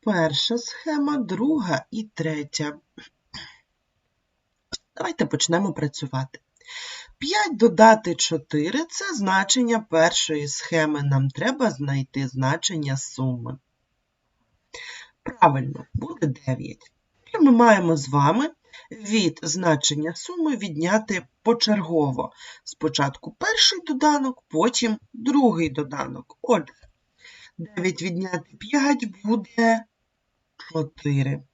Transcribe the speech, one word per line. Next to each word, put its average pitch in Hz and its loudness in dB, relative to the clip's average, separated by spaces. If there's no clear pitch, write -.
Перша 214 0
схема, 294 -4
друга 208 -2
і 220 -6
третя. 151 -6
Давайте - -2
почнемо 175 0
працювати. 135 -6
П'ять 339 -2
додати 220 8
чотири — 170 -2
це 381 -8
значення 214 2
першої 160 0
схеми. 151 -2
Нам 139 2
треба 226 0
знайти 139 -4
значення 135 -2
суми. 127 -6
Правильно, 135 0
буде - -4
дев'ять. - -6
І 453 -4
ми 285 8
маємо 202 6
з 131 -6
вами 160 4
від 208 0
значення 165 0
суми 320 -4
відняти 185 -2
почергово. 170 0
Спочатку - -4
перший 415 0
доданок, 294 0
потім 220 0
другий 226 2
доданок. 139 -8
Отже, 190 0
дев'ять 175 -4
відняти 180 -6
п'ять 277 0
буде 226 0
чотири. 143 -4